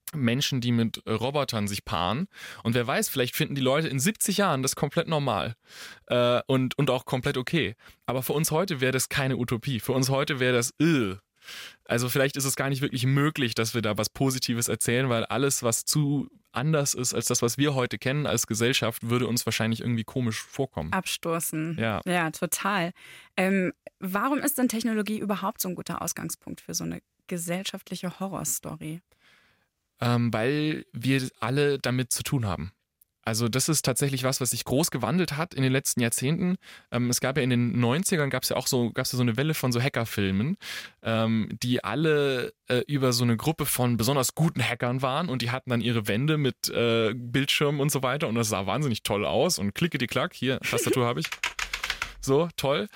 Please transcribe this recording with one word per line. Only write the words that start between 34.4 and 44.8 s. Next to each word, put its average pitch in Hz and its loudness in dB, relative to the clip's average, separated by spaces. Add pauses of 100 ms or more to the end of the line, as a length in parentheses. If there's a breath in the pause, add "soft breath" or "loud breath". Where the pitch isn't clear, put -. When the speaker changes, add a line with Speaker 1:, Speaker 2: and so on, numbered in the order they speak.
Speaker 1:
was 127 0
sich - -4
groß 139 2
gewandelt 143 0
hat 170 -6
in 135 0
den 131 4
letzten 131 0
Jahrzehnten. 160 0 (360 loud breath)
Ähm, 120 0
es 123 0
gab 135 0
ja 131 2
in 127 2
den 120 2
neunzigern 139 2
gab's 127 -2
ja - 0
auch - -2
so, 120 2
gab's 131 -4
ja 123 -2
so 123 2
eine 117 2
Welle 156 2
von 127 0
so 120 0
Hackerfilmen, 113 0 (460 loud breath)
ähm, 113 2 (160)
die 123 0
alle, 139 0 (160)
äh, 123 2
über 131 2
so 120 2
eine 117 4
Gruppe 151 -2
von 123 2
besonders 123 2
guten 156 2
Hackern 120 0